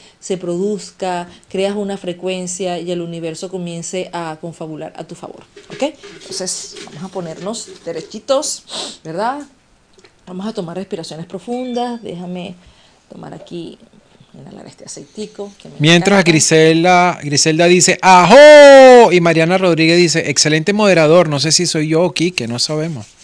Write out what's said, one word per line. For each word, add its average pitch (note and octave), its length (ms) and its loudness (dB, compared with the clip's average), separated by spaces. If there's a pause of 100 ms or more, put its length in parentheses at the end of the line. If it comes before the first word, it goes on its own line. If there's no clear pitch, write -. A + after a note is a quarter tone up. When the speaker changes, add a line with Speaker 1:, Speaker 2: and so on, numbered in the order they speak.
(200)
Speaker 1:
se F#3+ 160 -8
produzca, F3+ 920 -8 (200)
creas G3 260 -4
una G3+ 220 -8
frecuencia F3+ 840 -8
y F3 140 -8
el F3 80 -6
universo E3+ 500 -12
comience F3+ 600 -10
a E3 280 -10
confabular D#3 560 -14
a E3+ 80 -14
tu E3 120 -20
favor, - 260 -18 (300)
¿ok? - 220 -8 (260)
Entonces - 560 -12 (100)
vamos D3+ 160 -18
a F#3+ 60 -12
ponernos F#3 600 -12 (160)
derechitos, - 1160 -8
¿verdad? G#3 380 -8 (840)
Vamos F#3 200 -12
a A3 60 -8
tomar F3 240 -12
respiraciones E3 500 -14
profundas. A#3+ 760 -10
Déjame F3+ 520 -14 (560)
tomar D#3 240 -20
aquí E3+ 440 -18 (600)
inhalar - 280 -20
este - 180 -20
aceitico G3+ 680 -18 (100)
que - 100 -20
me D3 80 -20
Speaker 2:
Mientras E3+ 400 2
Speaker 1:
encanta. E3+ 120 2
Speaker 2:
Griselda, E3 920 2
Griselda D#3 440 0
dice, F3+ 360 2
"¡Ajó!" C4 1080 8
Y F3+ 120 2
Mariana E3 340 2
Rodríguez E3+ 400 2
dice, E3 340 0
"Excelente D#3 440 -2
moderador". E3+ 540 4
No D3 120 -4
sé D#3 120 -4
si F3 140 -2
soy D#3 220 -4
yo D#3+ 140 0
o F3+ 100 -2
Quique, E3 340 -4
no A#2+ 120 -8
sabemos. D#3 480 -8 (180)